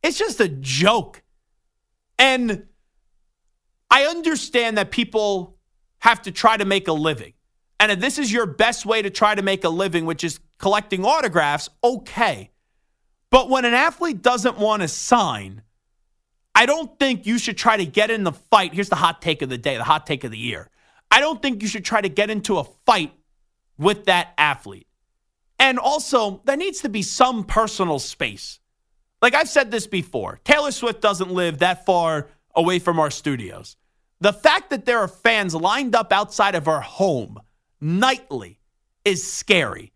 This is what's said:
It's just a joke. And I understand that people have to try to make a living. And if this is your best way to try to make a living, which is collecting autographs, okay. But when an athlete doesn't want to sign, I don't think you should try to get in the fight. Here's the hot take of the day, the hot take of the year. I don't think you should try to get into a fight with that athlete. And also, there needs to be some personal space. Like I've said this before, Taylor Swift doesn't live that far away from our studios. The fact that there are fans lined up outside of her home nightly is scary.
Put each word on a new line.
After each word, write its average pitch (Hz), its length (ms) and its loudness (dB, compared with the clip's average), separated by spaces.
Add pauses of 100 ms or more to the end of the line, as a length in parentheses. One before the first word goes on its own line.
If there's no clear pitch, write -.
It's 320 160 0
just 415 220 -4
a 202 80 4
joke. 147 720 0 (960)
And 247 480 2 (1300)
I 277 140 6
understand 294 720 -2
that 196 120 -2
people 208 680 -4 (420)
have 226 240 4
to 190 80 -10
try 220 260 2
to 202 80 -2
make 190 220 -2
a 160 60 0
living. 151 400 -4 (460)
And 214 120 6
if 190 80 -2
this 254 180 -2
is 254 140 -2
your 226 160 0
best 214 400 -2
way 220 160 0
to 202 80 -4
try 208 240 0
to 196 80 -4
make 196 200 -2
a 170 60 2
living, 170 360 -2
which 160 180 -6
is 160 160 -8 (180)
collecting 202 480 -2
autographs, 170 640 0 (140)
okay. 220 680 -2 (800)
But 254 200 6
when 262 160 2
an 233 80 2
athlete 302 480 0
doesn't 247 360 0
want 208 240 0
to 165 60 -2
sign, 110 760 0 (920)
I 233 100 6
don't 302 320 -2
think 262 280 -2
you 226 120 0
should 220 200 -6
try 220 200 2
to 185 80 -2
get 208 240 0
in 220 140 -2
the 170 80 0
fight. 185 420 2
Here's 196 160 -4
the 180 60 2
hot 165 260 0
take 156 200 -4
of 131 80 -6
the 123 80 -6
day, 123 200 -4
the 117 60 -6
hot 147 240 0
take 143 160 -4
of 117 80 -10
the 110 60 -14
year. 113 320 -10 (420)
I 226 80 8
don't 294 220 -2
think 247 200 -2
you 220 60 -6
should 196 180 -8
try 220 160 0
to 190 80 -4
get 208 200 0
into 208 280 -2
a 143 60 -2
fight - 500 0 (640)
with 202 280 0
that 175 320 2
athlete. 139 500 -2 (720)
And 262 200 4
also, 240 680 -2
there 277 120 0
needs 370 240 -6
to 277 80 -6
be 202 120 -4
some 240 420 0
personal 196 560 -2
space. - 600 -10 (600)
Like 247 120 4
I've 302 160 0
said 247 220 0
this 226 160 -4
before, 113 560 -6
Taylor 294 280 2
Swift 226 300 -6
doesn't 185 300 0
live 170 280 -2
that 175 260 0
far 165 440 0 (260)
away 170 240 2
from 170 200 0
our 151 120 0
studios. 101 640 -8 (440)
The 202 140 2
fact 311 360 2
that 247 160 -6
there 240 140 2
are 190 80 0
fans 208 460 0
lined 220 420 0
up 220 180 2
outside 202 420 0
of 156 120 -2
her 151 140 0
home 147 580 -4 (420)
nightly 160 800 -2 (440)
is 190 280 0
scary. 107 640 -2